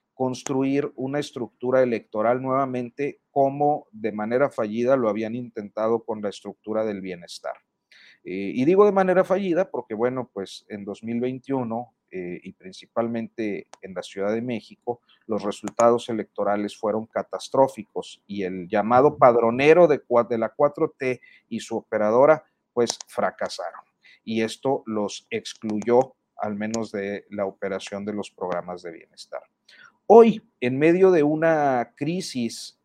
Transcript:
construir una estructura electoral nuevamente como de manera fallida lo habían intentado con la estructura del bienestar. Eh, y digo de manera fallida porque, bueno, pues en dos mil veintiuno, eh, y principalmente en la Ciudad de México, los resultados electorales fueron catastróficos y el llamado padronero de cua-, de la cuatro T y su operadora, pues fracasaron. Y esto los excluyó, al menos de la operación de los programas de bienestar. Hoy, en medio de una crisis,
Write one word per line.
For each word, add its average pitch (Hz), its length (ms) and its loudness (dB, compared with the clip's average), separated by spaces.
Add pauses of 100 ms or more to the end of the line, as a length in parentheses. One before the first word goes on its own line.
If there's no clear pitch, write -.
(140)
construir 135 800 -2
una 135 220 -6
estructura 127 640 -2
electoral 117 580 0
nuevamente 131 800 -4 (120)
como 143 600 0
de 110 200 -6
manera 117 400 0
fallida 120 440 0
lo 120 140 2
habían 110 240 -4
intentado 113 720 -4
con 107 180 -8
la 104 80 -4
estructura 107 560 -6
del 101 160 -6
bienestar. 87 520 -12 (680)
Eh, 95 300 -6
y 127 120 -2
digo 190 200 6
de 208 60 4
manera 185 320 4
fallida 185 480 0
porque, 117 240 -6
bueno, 123 360 -2
pues - 380 -12
en 101 160 -10
dos 98 180 -10
mil 117 160 -6
veintiuno, 123 760 -6 (180)
eh, 90 300 -10
y 95 80 -14
principalmente 110 1160 -6 (140)
en 95 120 -16
la 90 100 -8
Ciudad 98 300 -4
de 117 80 -4
México, 120 580 -8 (280)
los 104 160 -4
resultados 117 680 0
electorales 104 680 -4
fueron 110 300 -4
catastróficos - 1200 -4
y 98 160 -6
el 92 240 -6
llamado 117 500 4
padronero 127 680 6
de 143 180 -2
cua-, 120 220 2
de 120 100 -2
la 110 120 -2
cuatro 151 460 -2
T 127 260 -4 (260)
y 110 140 -8
su - 160 -8
operadora, 117 640 4 (300)
pues 120 340 0
fracasaron. 92 720 -6 (460)
Y 113 160 -2
esto 131 440 -4
los 107 440 -6
excluyó, 113 840 0 (200)
al 104 200 -6
menos 107 360 -6
de 101 380 -6
la 101 160 -6
operación 98 580 -8
de 104 100 -6
los 101 160 -8
programas 90 540 -8
de 85 80 -14
bienestar. - 520 -18 (600)
Hoy, 226 380 10 (160)
en 123 180 0
medio 175 340 6
de 165 120 4
una 147 720 0
crisis, 143 880 -6